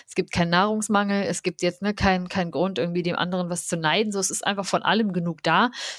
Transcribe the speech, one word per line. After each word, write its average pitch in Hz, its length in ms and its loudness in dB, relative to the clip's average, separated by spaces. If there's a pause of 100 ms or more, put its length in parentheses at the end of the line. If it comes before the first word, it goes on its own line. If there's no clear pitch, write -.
Es - 80 -20
gibt 180 160 -2
keinen 170 180 0
Nahrungsmangel. 202 760 2
Es - 200 -4
gibt 170 180 -6
jetzt, 175 220 -2
ne, 202 100 0
keinen, 185 340 2
keinen 180 240 -2
Grund, 185 280 0
irgendwie 170 240 -2
dem 175 120 -2
anderen 180 340 -2
was 175 180 -6
zu 180 100 -2
neiden. 170 340 2
So, 202 80 -2
es 180 120 -2
ist - 140 -6
einfach 196 200 -2
von 180 160 0
allem 202 320 2
genug 170 300 -2
da. 185 260 4 (300)